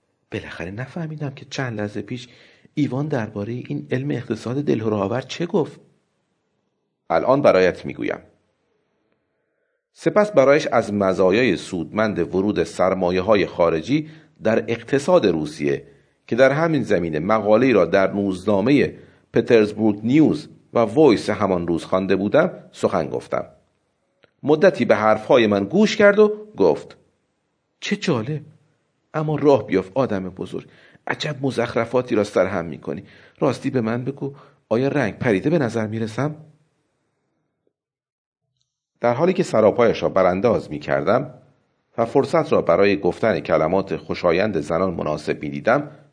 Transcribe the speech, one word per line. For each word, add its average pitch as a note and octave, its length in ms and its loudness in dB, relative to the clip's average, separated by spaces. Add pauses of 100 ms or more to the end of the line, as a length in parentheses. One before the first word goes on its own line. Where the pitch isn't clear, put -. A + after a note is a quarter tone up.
(320)
بالاخره F2+ 380 -12
نفهمیدم D3+ 600 -10
که B2+ 200 -20
چند A#2 300 -8
لحظه G#2 220 -6
پیش B2 260 -12 (460)
ایوان C#3 340 -2
دربارهٔ A2 440 -6
این C#3+ 380 -10
علم C3 200 -4
اقتصاد A#2+ 520 -6
دلهره‌آور A2 580 -2
چه E3 260 -8
گفت. - 340 -4 (1300)
الان C3 320 2
برایت F#2 440 2
می‌گویم. G1+ 320 -8 (1700)
سپس G#3 380 0
برایش C#3 360 4
از G#2 260 0
مزایای F#2+ 640 2
سودمند F2 800 -4
ورود F#2 300 0
سرمایه‌های F#2 840 0
خارجی E2+ 640 -2 (320)
در A2 280 0
اقتصاد C3+ 560 0
روسیه D2+ 600 -2 (400)
که A#2+ 100 -2
در C3 160 6
همین D#3 300 0
زمینه F2 360 -2
مقاله‌ای G#2+ 540 2
را F#2+ 120 4
در F#2+ 220 2
روزنامهٔ G2 920 0 (340)
پترزبورگ G#2+ 680 2
نیوز A#2+ 460 2 (240)
و A#2+ 60 0
وایس B2 520 4
همان F#2+ 360 -2
روز E2 180 -2
خوانده F#2+ 320 0
بودم C#3 560 0
سخن F#2 360 -2
گفتم. - 380 -6 (960)
مدتی D#3 420 2
به G#2+ 120 4
حرفهای A2 500 4
من G2+ 180 2
گوش F#3+ 320 2
کرد G3+ 220 6
و G#3+ 280 2 (100)
گفت: - 400 0 (840)
«چه - 160 -4
جالب، D3 460 -4 (720)
اما D#3 220 -2
راه C#3 300 4
بیافت F#2 280 -2
آدم G2+ 340 -2
بزرگ، F2+ 400 -12 (380)
عجب D3+ 340 -6
مزخرفاتی B2 720 -2
را G#2 100 2
سرهم F#2 400 0
می‌کنی. C#2+ 400 -10 (340)
راستی D3+ 320 -2
به B2+ 100 -2
من A#2 240 -4
بگو، C#3 300 -10 (340)
آیا B2+ 200 0
رنگ C3+ 300 -2
پریده A2+ 320 0
به E3+ 80 2
نظر A2+ 280 -2
می‌رسم؟» A2+ 500 -6 (2750)
در A#2+ 140 2
حالی E3+ 180 2
که F#3 100 -2
سراپایش A2 600 2
را E2 60 -2
برانداز F#2 640 0
می‌کردم D#2 640 -2 (640)
و B2 60 0
فرصت C#3 480 0
را F#2+ 100 2
برای G2 340 2
گفتن F2+ 440 -2
کلمات E2 560 0
خوشایند F2+ 640 -2
زنان E2+ 340 -2
مناسب D#2+ 480 -6
می‌دیدم، D2+ 480 -2 (220)